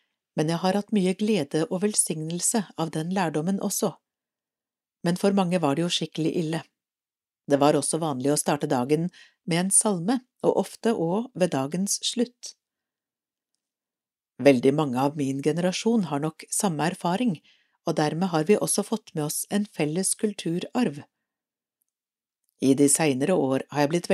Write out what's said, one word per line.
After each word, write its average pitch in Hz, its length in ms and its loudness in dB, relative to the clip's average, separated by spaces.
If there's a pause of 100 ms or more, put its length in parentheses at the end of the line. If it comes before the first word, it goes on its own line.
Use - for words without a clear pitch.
(400)
men 156 140 0
jeg 170 100 -4
har 190 160 2
hatt 202 160 -4
mye 185 240 4
glede 165 460 0
og 185 180 -4
velsignelse 175 840 -2 (100)
av 160 160 -4
den 165 160 -4
lærdommen 175 480 -2
også. 196 320 -2 (1120)
Men 175 160 0
for 196 160 2
mange 185 240 2
var 143 160 2
det 165 80 0
jo 175 80 -2
skikkelig 160 480 -2
ille. 160 240 -4 (880)
Det 139 80 6
var 147 160 6
også 151 240 -2
vanlig 139 320 -2
å 147 80 0
starte 147 320 -2
dagen 147 380 0 (340)
med 170 160 -2
en 190 160 -2
salme, 208 460 0 (260)
og - 140 2
ofte - 340 -2
også 196 400 -2
ved 170 160 0
dagens 156 460 -2 (100)
slutt. - 460 -4 (1900)
Veldig 131 380 6
mange 131 240 0
av 143 180 0
min 135 240 -2
generasjon 180 640 0
har 143 160 -2
nok - 240 -6
samme 160 400 -2
erfaring, 185 480 -2 (480)
og 160 160 -2
dermed 160 320 0
har 156 160 0
vi 208 80 6
også - 320 0
fått - 240 -6
med 151 140 -2
oss - 160 -4 (100)
en 202 160 -2
felles 160 480 -2
kulturarv. 180 880 -4 (1600)
I 131 160 6
de 143 80 6
senere 151 480 2
år 135 400 0
har 147 80 2
jeg 143 80 0
blitt 175 220 -2